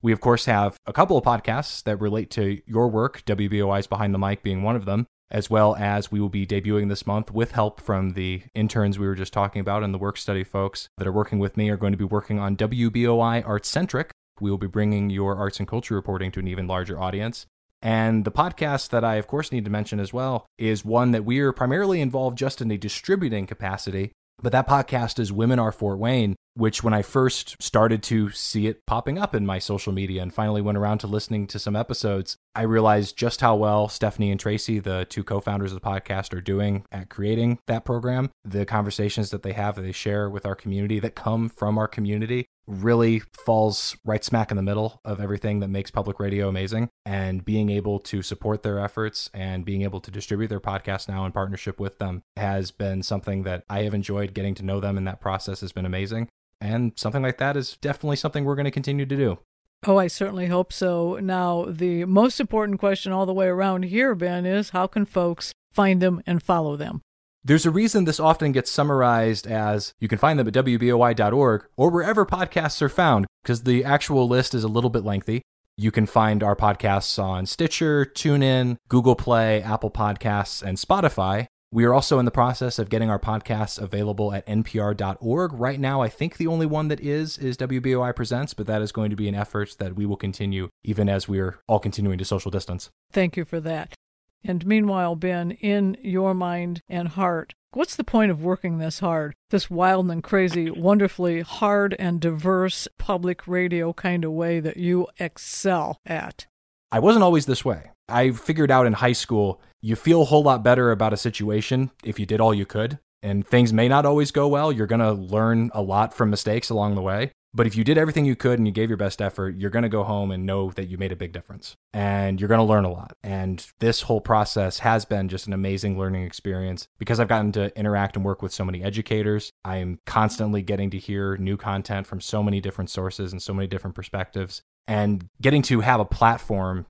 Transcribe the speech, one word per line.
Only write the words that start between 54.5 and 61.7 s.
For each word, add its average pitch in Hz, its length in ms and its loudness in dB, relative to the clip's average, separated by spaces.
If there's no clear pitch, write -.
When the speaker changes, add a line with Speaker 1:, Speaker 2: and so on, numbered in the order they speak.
Speaker 1:
to 95 80 -12
know 98 160 -2
them, 98 180 -2
and 95 80 -2
that 95 160 -8
process 95 380 -6
has 95 140 -10
been 92 120 -6
amazing. 98 440 -4
And 113 340 -2
something 117 260 -4
like 127 160 -2
that 143 200 -2
is 131 240 -6
definitely 143 340 -2
something 143 300 -2
we're 139 100 0
gonna 139 160 -2
continue 139 340 -2
to 135 100 -2
do. 123 240 0
Speaker 2:
Oh, 196 120 6
I 185 100 4
certainly 190 400 -4
hope 180 260 0
so. 175 480 0
Now, 180 440 0
the 175 400 -2